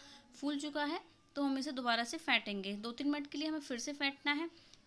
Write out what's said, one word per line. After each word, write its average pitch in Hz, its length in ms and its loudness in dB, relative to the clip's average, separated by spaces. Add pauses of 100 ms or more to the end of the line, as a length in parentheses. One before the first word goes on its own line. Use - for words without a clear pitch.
(340)
फूल 285 260 0
चुका 294 260 0
है 311 140 0 (360)
तो 285 80 2
हम 269 140 4
इसे 269 160 -2
दोबारा 240 300 2
से 233 140 -4
फेंटेंगे। 202 580 2
दो 220 180 -4
तीन 277 160 0
मिनट 294 180 0
के - 100 -8
लिए 311 100 0
हमें 311 120 0
फिर 269 200 -4
से 294 140 -4
फेंटना 285 400 0
है। 320 160 0 (380)